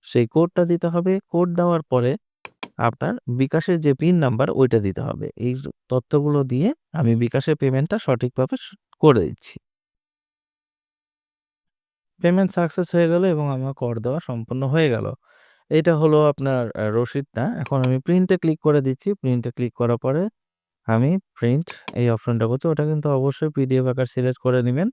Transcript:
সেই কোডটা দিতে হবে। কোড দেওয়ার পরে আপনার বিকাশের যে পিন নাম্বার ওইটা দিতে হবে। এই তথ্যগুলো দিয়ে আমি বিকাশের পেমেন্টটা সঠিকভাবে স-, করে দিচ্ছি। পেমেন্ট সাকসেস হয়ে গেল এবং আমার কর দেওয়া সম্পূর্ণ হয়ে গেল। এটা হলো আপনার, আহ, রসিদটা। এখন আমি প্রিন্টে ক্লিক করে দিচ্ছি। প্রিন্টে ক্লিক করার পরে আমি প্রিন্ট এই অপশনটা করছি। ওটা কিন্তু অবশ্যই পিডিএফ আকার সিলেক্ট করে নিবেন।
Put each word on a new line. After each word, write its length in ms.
সেই 240
কোডটা 380
দিতে 220
হবে। 260
কোড 280
দেওয়ার 260
পরে 340
আপনার 380
বিকাশের 520
যে 140
পিন 220
নাম্বার 340
ওইটা 280
দিতে 220
হবে। 260
এই 180
তথ্যগুলো 560
দিয়ে 240
আমি 240
বিকাশের 400
পেমেন্টটা 420
সঠিকভাবে 580
স-, 180
করে 200
দিচ্ছি। 360
পেমেন্ট 320
সাকসেস 420
হয়ে 140
গেল 160
এবং 260
আমার 240
কর 260
দেওয়া 200
সম্পূর্ণ 420
হয়ে 280
গেল। 160
এটা 260
হলো 280
আপনার, 460
আহ, 180
রসিদটা। 560
এখন 280
আমি 140
প্রিন্টে 380
ক্লিক 220
করে 200
দিচ্ছি। 320
প্রিন্টে 380
ক্লিক 240
করার 240
পরে 300
আমি 300
প্রিন্ট 340
এই 160
অপশনটা 360
করছি। 220
ওটা 180
কিন্তু 220
অবশ্যই 400
পিডিএফ 380
আকার 200
সিলেক্ট 320
করে 240
নিবেন। 300